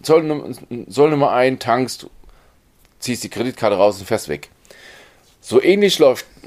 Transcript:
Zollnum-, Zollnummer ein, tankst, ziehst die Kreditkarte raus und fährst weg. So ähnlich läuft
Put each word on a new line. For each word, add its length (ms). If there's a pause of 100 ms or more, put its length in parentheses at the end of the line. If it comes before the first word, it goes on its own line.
Zollnum-, 540 (340)
Zollnummer 420
ein, 280
tankst, 480 (920)
ziehst 260
die 40
Kreditkarte 460
raus 240
und 60
fährst 240
weg. 200 (920)
So 200
ähnlich 380
läuft 260 (220)